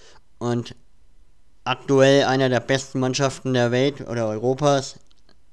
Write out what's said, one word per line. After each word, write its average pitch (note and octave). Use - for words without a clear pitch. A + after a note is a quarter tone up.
und A#2+
aktuell C3+
einer C3
der B2
besten C3+
Mannschaften C3
der A#2+
Welt C3+
oder A#2
Europas, C3